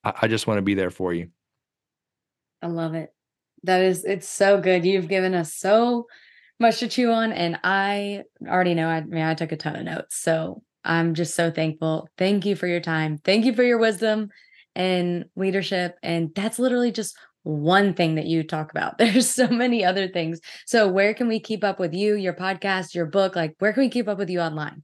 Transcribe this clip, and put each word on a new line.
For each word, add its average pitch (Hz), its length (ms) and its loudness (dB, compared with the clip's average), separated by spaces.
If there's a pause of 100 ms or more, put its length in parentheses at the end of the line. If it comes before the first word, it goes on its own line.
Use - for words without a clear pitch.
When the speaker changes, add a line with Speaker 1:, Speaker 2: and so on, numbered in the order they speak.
Speaker 1:
I, 104 180 -4
I 113 60 2
just 110 180 0
wanna 104 160 0
be 101 100 0
there 92 180 0
for 90 220 -4
you. 85 160 -4 (1300)
Speaker 2:
I 170 60 -6
love 165 260 -4
it. 160 160 -8 (540)
That 185 180 4
is, 185 220 2
it's 190 240 -4
so 196 320 4
good. 180 240 2
You've 185 240 2
given 185 260 0
us 165 200 -2
so 233 520 2 (520)
much 226 220 4
to 240 80 -4
chew 240 220 0
on, 226 220 0
and 170 320 -2
I 202 580 -2 (240)
already 180 280 2
know, 165 140 0
I, 165 80 0
I 160 60 -2
mean, 160 200 -4
I 160 120 0
took 160 180 -4
a 151 40 -6
ton 151 200 -8
of 175 80 -8
notes, - 320 -10
so 160 460 -2 (220)
I'm 165 300 2
just 165 200 -2
so 170 160 0
thankful. 160 680 -4
Thank 190 300 0
you 202 100 0
for 180 100 -4
your 175 140 0
time. 156 380 -2
Thank 214 260 2
you 247 100 2
for 240 80 2
your 240 160 4
wisdom 220 520 0 (440)
and 180 520 0 (100)
leadership. 180 680 -2
And 165 320 -2
that's 208 240 -4
literally 240 340 2
just - 240 -6 (260)
one 170 500 2
thing 160 220 0
that 156 120 -2
you 165 160 0
talk 156 280 -6
about. - 280 -6
<laughs> - 0 -
There's 226 300 4
so 254 200 0
many 240 360 0
other 185 240 0
things. 165 320 -4 (240)
So 214 240 4
where 196 240 2
can 233 160 -2
we 220 120 0
keep 214 220 -4
up 196 160 -2
with 170 140 -2
you, 208 240 0
your 185 180 -2
podcast, 185 600 -4
your 170 120 -2
book? 190 300 0
Like, 156 220 -2
where 208 160 2
can 269 80 2
we 254 80 4
keep 233 180 -2
up 202 100 -2
with 185 120 -4
you 175 100 -2
online? 151 440 -6